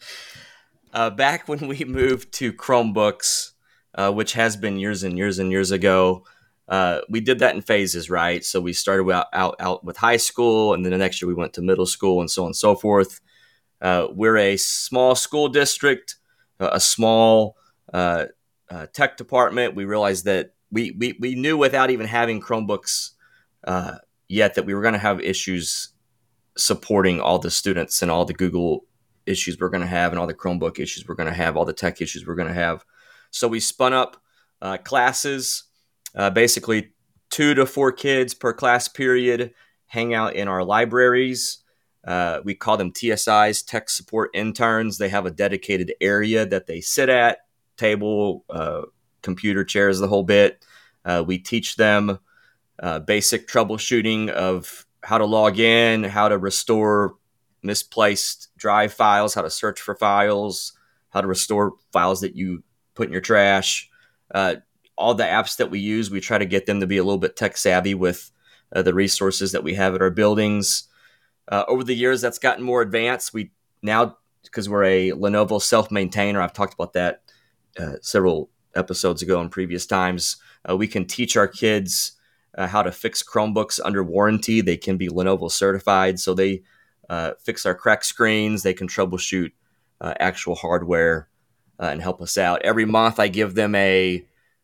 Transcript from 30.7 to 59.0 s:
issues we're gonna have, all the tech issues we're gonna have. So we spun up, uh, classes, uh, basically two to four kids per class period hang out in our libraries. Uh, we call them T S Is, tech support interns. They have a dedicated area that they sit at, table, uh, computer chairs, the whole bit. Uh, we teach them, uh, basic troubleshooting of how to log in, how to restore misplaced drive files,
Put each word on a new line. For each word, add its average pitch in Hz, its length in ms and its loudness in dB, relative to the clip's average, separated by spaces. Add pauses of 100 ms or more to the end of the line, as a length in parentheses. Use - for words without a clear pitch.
issues - 300 -10
we're 85 60 -8
gonna 82 180 -4
have, 85 240 -2
all 80 80 2
the 82 80 -2
tech 87 300 -4
issues - 240 -10
we're 82 80 -8
gonna 85 180 -4
have. 85 320 -2 (460)
So - 180 -2
we 113 120 -4
spun 127 340 0
up, 127 220 -2 (440)
uh, 95 180 -8
classes, 131 840 -2 (520)
uh, 98 160 0
basically 110 600 0 (400)
two 147 240 2
to 131 120 4
four 135 260 0
kids 131 420 -2
per 117 180 -2
class 123 360 0
period 123 640 0 (320)
hang 117 260 -4
out 110 220 -2
in 101 140 -6
our 92 160 -2
libraries. 123 920 2 (460)
Uh, 87 400 -2
we 98 100 -6
call 110 240 0
them 90 140 -4
T 117 200 -4
S 104 160 -2
Is, 107 340 4
tech - 280 -6
support - 440 -4
interns. 110 640 -2
They 101 120 0
have 98 160 -2
a 90 40 -6
dedicated 95 720 -4
area 107 460 0
that 95 200 -4
they 82 140 -10
sit 131 300 0
at, 120 300 4 (360)
table, 104 720 0
uh, 80 340 -6 (400)
computer 95 420 -2
chairs, 98 360 2
the 98 80 0
whole 101 140 2
bit. 101 420 4 (400)
Uh, 87 220 0
we 90 120 -2
teach - 380 -4
them, 104 420 4 (600)
uh, 80 220 -4
basic 104 460 0
troubleshooting 110 840 0
of 92 560 -4 (160)
how 110 160 2
to 107 80 2
log 107 320 4
in, 113 460 4
how 104 240 2
to 104 100 2
restore 104 800 0 (460)
misplaced - 920 -2
drive 107 360 2
files, 104 420 2